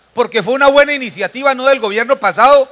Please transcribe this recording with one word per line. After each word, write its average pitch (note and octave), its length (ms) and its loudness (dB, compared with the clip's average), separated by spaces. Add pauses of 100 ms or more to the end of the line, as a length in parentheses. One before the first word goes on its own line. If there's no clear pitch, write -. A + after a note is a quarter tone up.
(140)
porque A3+ 300 -4
fue G#3+ 100 -4
una C#4 140 0
buena C#4+ 240 2
iniciativa B3+ 640 -4
no B3+ 100 -6
del C4+ 140 2
gobierno A3 400 -2
pasado, B3+ 520 2